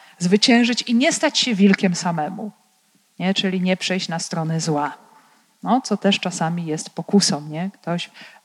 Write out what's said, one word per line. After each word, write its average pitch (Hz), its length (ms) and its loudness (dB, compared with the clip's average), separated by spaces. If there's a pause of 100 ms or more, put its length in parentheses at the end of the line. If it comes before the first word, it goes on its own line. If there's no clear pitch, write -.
(200)
zwyciężyć 233 600 4
i 240 140 -2
nie 294 180 4
stać 302 260 0
się 240 160 0
wilkiem 190 400 4
samemu, 170 560 -6 (680)
nie? 185 140 0
Czyli 190 280 -2
nie 185 160 2
przejść 185 320 -4
na 165 100 -4
stronę 160 420 -4
zła. 147 360 -2 (640)
No, 240 180 0
co 202 160 -2
też 196 220 2
czasami 170 460 -4
jest 156 240 -6
pokusą, 170 520 0
nie? 156 320 -8
Ktoś - 380 -8 (320)